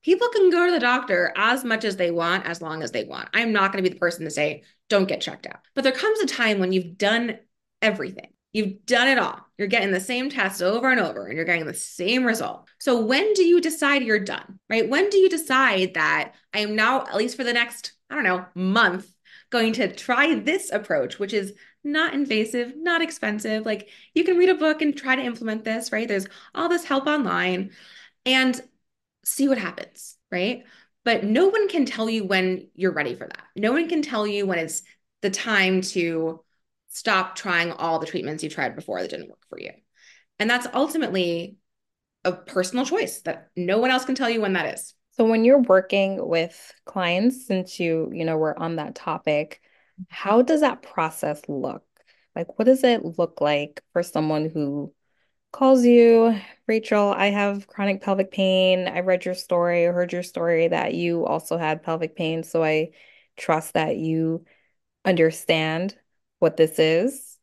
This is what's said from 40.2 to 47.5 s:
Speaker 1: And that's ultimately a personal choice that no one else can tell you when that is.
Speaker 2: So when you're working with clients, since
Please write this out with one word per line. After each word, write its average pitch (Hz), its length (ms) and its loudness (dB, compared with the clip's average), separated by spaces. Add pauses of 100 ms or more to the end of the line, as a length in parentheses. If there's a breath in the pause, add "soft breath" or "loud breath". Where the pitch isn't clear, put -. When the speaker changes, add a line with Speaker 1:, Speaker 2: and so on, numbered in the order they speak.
Speaker 1:
And 214 100 -2
that's 247 240 0
ultimately 190 840 -2 (680)
a 180 80 0
personal 247 540 -4
choice - 360 -4
that - 320 -10
no 180 240 -2
one 254 120 2
else 262 160 0
can 262 80 -2
tell 254 160 -2
you 226 100 -2
when 190 140 0
that 160 200 -2
is. - 200 -14 (160)
Speaker 2:
So 226 160 2
when 226 180 4
you're 269 160 8
working 190 680 2
with 165 460 -4 (120)
clients, 190 600 0
since 185 320 -4